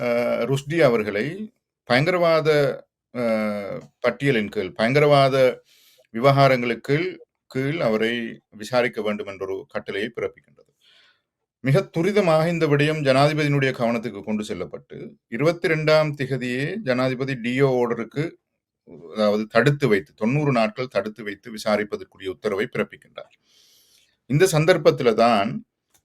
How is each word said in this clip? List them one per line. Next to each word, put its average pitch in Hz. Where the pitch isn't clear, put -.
அ, 120
ருஷ்டி 139
அவர்களை 123
பயங்கரவாத, 156
அ, 107
பட்டியலின் 120
கீழ், 95
பயங்கரவாத 135
விவகாரங்களுக்கு 135
கீழ் 139
அவரை 113
விசாரிக்க 113
வேண்டும் 104
என்ற 95
ஒரு 95
கட்டளையை 104
பிறப்பிக்கின்றது. -
மிக 147
துரிதமாக 170
இந்த 165
விடயம் 147
ஜனாதிபதியினுடைய 143
கவனத்துக்கு 117
கொண்டு 107
செல்லப்பட்டு, 87
இருபத்திரெண்டாம் 156
திகதியே 127
ஜனாதிபதி 131
டி 120
ஓ 127
ஆர்டருக்கு, 117
அதாவது 107
தடுத்து 131
வைத்து, 101
தொண்ணூறு 139
நாட்கள் 117
தடுத்து 107
வைத்து 104
விசாரிப்பதற்குரிய 104
உத்தரவை 98
பிறப்பிக்கின்றார். -
இந்த 160
சந்தர்ப்பத்தில 151
தான், 113